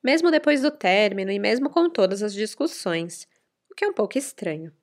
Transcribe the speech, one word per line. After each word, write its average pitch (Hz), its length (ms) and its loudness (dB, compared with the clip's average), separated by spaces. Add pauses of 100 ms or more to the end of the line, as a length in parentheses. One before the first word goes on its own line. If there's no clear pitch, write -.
mesmo 320 280 4
depois 294 320 2
do 294 80 2
término 196 600 2
e 202 80 -2
mesmo 233 300 0
com 339 180 2
todas 196 360 0
as 208 100 -4
discussões, 196 920 -6 (440)
o - 40 -20
que 415 100 -2
é - 20 0
um 392 60 -2
pouco 214 240 -2
estranho. 165 640 -8